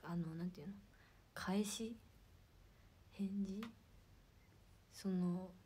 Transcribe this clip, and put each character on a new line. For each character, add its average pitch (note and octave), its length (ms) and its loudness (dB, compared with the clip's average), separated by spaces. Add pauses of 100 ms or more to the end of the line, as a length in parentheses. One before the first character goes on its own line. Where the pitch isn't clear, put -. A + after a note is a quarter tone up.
あ E3+ 120 -2
の、 D#3+ 180 0
な E3 100 0
ん F3+ 60 0
て D3 120 -8
い - 20 -10
う - 40 -6
の？ G3+ 60 -6 (600)
返 G3 280 4
し？ A3+ 320 -2 (1200)
返 G3 320 0
事？ F#3+ 160 -2 (1300)
そ - 160 0
の、 F3+ 420 4 (140)